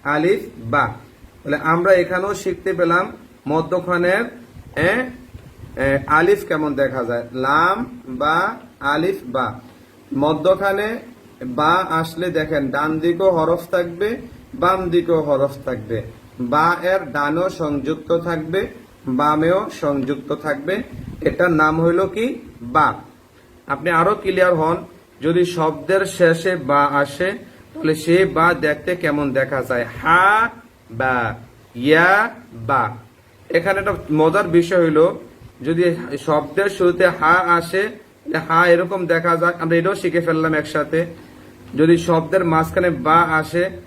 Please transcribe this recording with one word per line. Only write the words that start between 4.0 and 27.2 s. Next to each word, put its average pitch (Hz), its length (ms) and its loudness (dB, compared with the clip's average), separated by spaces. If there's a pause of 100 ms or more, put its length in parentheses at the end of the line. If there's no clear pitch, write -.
এ, - 20 0 (920)
এ, 139 220 2
আলিফ 175 420 4
কেমন 151 260 -2
দেখা 131 300 -2
যায়। 117 280 -4
লাম, 147 440 2 (320)
বা, 147 300 -2 (420)
আলিফ, 151 380 -2 (160)
বা। 127 120 -2 (680)
মধ্যখানে 175 720 0 (600)
বা 151 260 2 (180)
আসলে 165 400 -4
দেখেন 156 400 -2
ডান 143 280 -2
দিকেও 170 320 2
হরফ 165 400 0
থাকবে, 175 380 -2 (460)
বাম 185 340 2
দিকেও 170 400 2
হরফ 139 260 0 (100)
থাকবে। 113 340 -6 (420)
বা 143 260 2 (160)
এর 185 180 0 (120)
ডানেও 151 380 -2
সংযুক্ত 147 600 -6 (160)
থাকবে, 165 340 -2 (460)
বামেও 151 540 2 (200)
সংযুক্ত 143 520 -4
থাকবে। 147 420 -4 (460)
এটার 175 300 0
নাম 156 300 4
হইল 170 260 4
কি? 208 200 -2 (360)
বা। 131 260 2 (840)
আপনি 143 140 -4 (120)
আরো 185 120 4 (100)
ক্লিয়ার 180 380 2
হন, 160 160 2 (480)
যদি 170 180 2 (140)
শব্দের 156 460 0 (140)
শেষে 165 360 2 (180)
বা 143 120 4 (200)
আসে, 160 260 -2 (440)